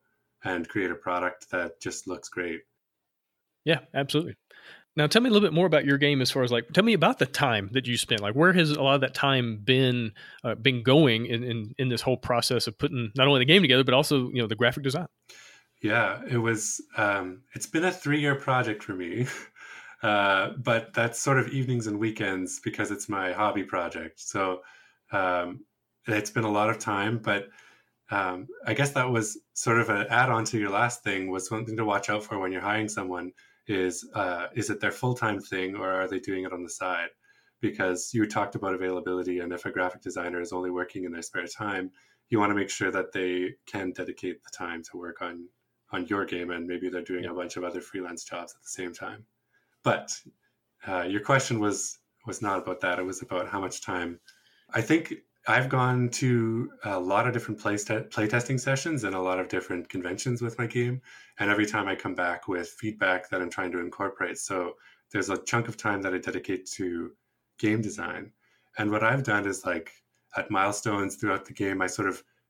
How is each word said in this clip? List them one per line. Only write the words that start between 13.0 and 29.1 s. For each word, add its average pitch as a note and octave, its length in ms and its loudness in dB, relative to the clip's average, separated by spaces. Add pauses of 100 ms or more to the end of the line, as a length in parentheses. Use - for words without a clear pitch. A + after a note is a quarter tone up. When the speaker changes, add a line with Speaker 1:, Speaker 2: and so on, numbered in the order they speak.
Speaker 2:
not C3 120 6
only C#3+ 120 8
the B2 60 4
game F3 160 8
together, C3 220 6
but B2 100 4
also, C3+ 360 4
you B2 120 0
know, A2+ 60 0
the G#2 80 -2
graphic C3+ 280 2
design? C#3+ 240 -2 (760)
Speaker 1:
Yeah, G#2+ 440 2
it B2 100 0
was, A2+ 440 0 (160)
um, G2 460 0 (100)
it's - 140 -10
been D#3+ 160 0
a F#3 80 2
three-year D3 440 0
project B2 480 0
for G#2 100 -8
me. F#2 380 -2
<laughs> - 60 -10 (680)
Uh, G2+ 480 4
but A#2 420 0
that's A#2 260 0
sort C3+ 200 2
of G#2+ 100 0
evenings B2 380 0
and G#2 120 -2
weekends G2 600 -2
because G#2 320 -4
it's G2+ 180 -6
my F#2 240 -2
hobby G2+ 300 0
project. E2+ 560 -6
So, F#2 420 -2 (500)
um, F2+ 540 0 (400)
it's G#2+ 240 0
been A#2 140 0
a G#2+ 80 0
lot G#2 180 4
of A2 100 0
time, G#2+ 400 0
but, G2+ 300 -2 (640)
um, F#2+ 360 -2 (180)
I A2+ 80 0
guess C#3 200 2
that B2+ 180 2